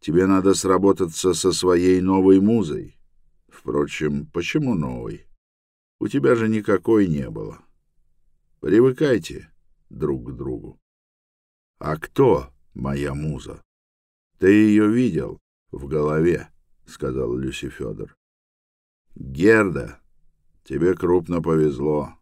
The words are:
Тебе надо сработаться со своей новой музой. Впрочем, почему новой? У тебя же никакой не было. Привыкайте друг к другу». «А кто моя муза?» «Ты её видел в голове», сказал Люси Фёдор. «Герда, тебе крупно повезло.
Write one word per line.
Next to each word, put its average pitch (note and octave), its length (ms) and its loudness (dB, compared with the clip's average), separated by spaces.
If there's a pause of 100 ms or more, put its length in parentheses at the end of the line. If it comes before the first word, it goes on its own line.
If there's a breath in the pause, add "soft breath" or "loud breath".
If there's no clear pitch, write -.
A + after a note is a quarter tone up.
Тебе F2+ 260 2
надо F#2+ 280 4
сработаться F#2 800 0
со F2+ 180 0
своей F2+ 480 2
новой F#2+ 400 4
музой. G2 560 -2 (520)
Впрочем, C#2+ 760 -4
почему B2 480 -4
новой? B1 520 -8 (720)
У A2+ 80 -6
тебя C3 300 2
же A2+ 120 0
никакой G#2 600 2
не C#2+ 200 -4
было. - 300 -12 (1000)
Привыкайте A#2 920 0 (400)
друг C2+ 400 -6
к B1 60 -12
другу». B1 420 -12 (1000)
«А D#2 180 -6
кто D#2+ 560 0 (220)
моя C#2 400 -6
муза?» D2 480 -10 (760)
«Ты F#2 120 4
её G#2+ 380 6
видел G#2+ 520 -2 (320)
в C#2 140 -14
голове», D#2 600 0 (380)
сказал B1+ 500 -6
Люси C2 320 -8
Фёдор. G#1 480 -12 (1000)
«Герда, D2 840 0 (640)
тебе E2+ 300 0
крупно F2 480 0
повезло. D2+ 800 -2